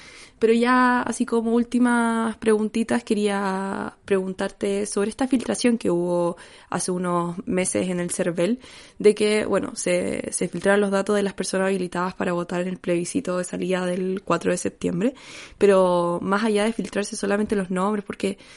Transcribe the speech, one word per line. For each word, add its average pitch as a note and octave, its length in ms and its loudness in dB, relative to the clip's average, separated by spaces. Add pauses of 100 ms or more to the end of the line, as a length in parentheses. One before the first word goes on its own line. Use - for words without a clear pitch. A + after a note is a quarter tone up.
(380)
Pero A3+ 160 6
ya, B3 480 4
así A#3 220 -2
como A3+ 300 0
últimas A#3 840 2
preguntitas, A3 680 0
quería G3+ 1000 -2
preguntarte G3 840 -2
sobre G3+ 220 -2
esta B3+ 200 -2
filtración A#3 500 2
que G3 100 -2
hubo F3 480 0 (320)
hace F#3 220 -4
unos F3 460 0 (100)
meses F#3 420 0
en F3+ 120 -2
el F3 100 -4
cervel, F3+ 480 0 (400)
de G#3 160 6
que, G#3+ 320 2
bueno, - 300 -2
se, - 560 -2
se F#3 160 -2
filtraron G3 320 2
los G3+ 100 0
datos G3 240 0
de G3+ 80 2
las G3 120 -2
personas F#3+ 340 -2
habilitadas F#3 460 -4
para F#3+ 180 -2
votar F3 280 -4
en F3+ 60 -2
el F#3 120 -6
plebiscito F3+ 600 -2
de F3+ 60 -4
salida F3+ 420 -4
del F#3 380 -4
cuatro E3+ 260 0
de F3+ 60 0
septiembre, F#3 580 -2 (440)
pero F3+ 600 4
más G3 220 -2
allá G#3 220 2
de A3+ 80 0
filtrarse G3+ 420 -6
solamente G#3 400 -2
los F#3+ 160 -2
nombres, G3+ 340 -2
porque G3 320 -6 (200)